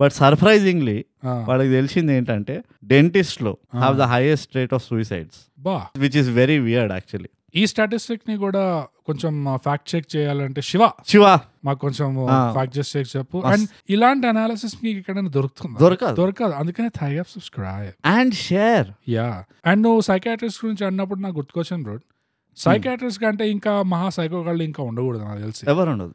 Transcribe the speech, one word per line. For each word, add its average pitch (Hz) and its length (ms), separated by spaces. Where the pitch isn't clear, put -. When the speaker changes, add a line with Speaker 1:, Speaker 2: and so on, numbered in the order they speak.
Speaker 1:
But 139 140
surprisingly 156 880
Speaker 2:
ఆ. 123 220
Speaker 1:
వాళ్ళకి 131 220
తెలిసింది 139 440
ఏంటంటే 123 500
dentist-లో 147 720
Speaker 2:
ఆ. 131 140
Speaker 1:
have 139 120
the 127 60
highest 135 500
rate 127 200
of 117 40
suicides. 104 680
Speaker 2:
బా. 143 260
Speaker 1:
Which 135 180
is 139 120
very 127 320
weird 117 320
actually. 92 380
Speaker 2:
ఈ 202 120
స్టాటిస్టిక్ 220 640
ని 214 80
కూడా 190 500
కొంచెం, 151 420
ఆ, 135 80
ఫ్యాక్ట్ 147 400
చెక్ 160 200
చేయాలంటే 143 460
శివ. 214 280
Speaker 1:
శివ. 202 300
Speaker 2:
మాకు 139 140
కొంచెం 135 500
Speaker 1:
ఆ. 127 220
Speaker 2:
ఫ్యాక్ట్ 131 260
చెక్ 139 400
చెప్పు. 135 200
Speaker 1:
మస్త్. 190 240
Speaker 2:
And 208 100
ఇలాంటి 247 380
అనాలిసిస్ 220 560
మీకు 220 160
ఎక్కడైనా 190 300
దొరుకుతుందా? 135 500
Speaker 1:
దొరకదు. 180 360
Speaker 2:
దొరకదు. 190 360
అందుకనే 175 380
థైగా 147 340
సబ్స్క్రైబ్. 104 1000
Speaker 1:
And 254 140
share. 190 560
Speaker 2:
యా. 113 340
And 208 100
నువ్వు 226 200
సైకియాట్రిస్ట్ 214 640
గురించి 208 220
అన్నప్పుడు 190 320
నాకు 190 160
గుర్తుకొచ్చింది 165 480
బ్రో. 104 100
Speaker 1:
Hmm. - 800
Speaker 2:
సైకియాట్రిస్ట్ 233 480
కంటే 214 280
ఇంకా 208 320
మహా 180 280
సైకో 170 340
గాళ్ళు 170 200
ఇంకా 151 200
ఉండకూడదు 120 400
నాకు 104 160
తెలిసి. 107 280
Speaker 1:
ఎవరు 165 220
ఉండదు. 90 260